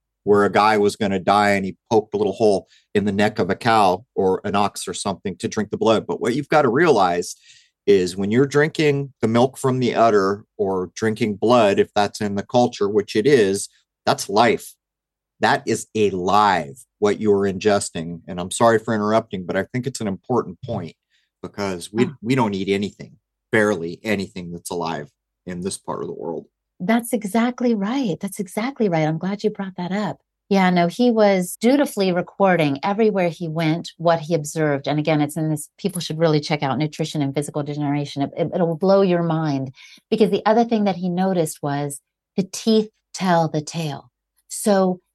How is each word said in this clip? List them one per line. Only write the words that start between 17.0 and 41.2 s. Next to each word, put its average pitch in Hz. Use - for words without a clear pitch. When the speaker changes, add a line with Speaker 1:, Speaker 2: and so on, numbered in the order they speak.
Speaker 1:
you're 101
ingesting. 90
And 85
I'm 90
sorry 113
for 113
interrupting, 104
but 82
I 95
think -
it's 135
an 110
important 95
point 90
because 92
we, 117
Speaker 2:
Ah. 147
Speaker 1:
we 113
don't 113
eat 95
anything, 98
barely 101
anything 95
that's 87
alive 82
in 90
this 92
part -
of 82
the 90
world. 78
Speaker 2:
That's 233
exactly 240
right. 208
That's 196
exactly 214
right. 160
I'm 160
glad 196
you 214
brought 196
that 180
up. 202
Yeah, 196
no, 175
he 240
was 202
dutifully 233
recording 170
everywhere 202
he 170
went, 160
what 165
he 160
observed. 151
And 147
again, 151
it's 147
in 156
this, 151
people 180
should 156
really 156
check 151
out 131
Nutrition 151
and 139
Physical 147
Degeneration. 147
It, 139
it, 165
it'll 170
blow 196
your 175
mind, 156
because 208
the 196
other 226
thing 226
that 190
he 180
noticed 180